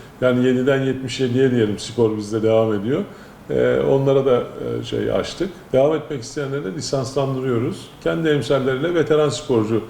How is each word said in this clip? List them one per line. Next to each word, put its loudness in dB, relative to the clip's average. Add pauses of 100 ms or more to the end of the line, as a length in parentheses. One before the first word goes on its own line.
(200)
yani 2
yediden 2
yetmiş -4
yediye 2
diyelim 2
spor 0
bizde -4
devam 4
ediyor. -2 (480)
Ee, 2 (100)
onlara 4
da, 2 (380)
e, -8
şey -4
açtık. -4 (220)
Devam 4
etmek -6
isteyenleri -6
de -6
lisanslandırıyoruz. -2 (160)
Kendi 0
emsalleriyle 0
veteran 2
sporcu 0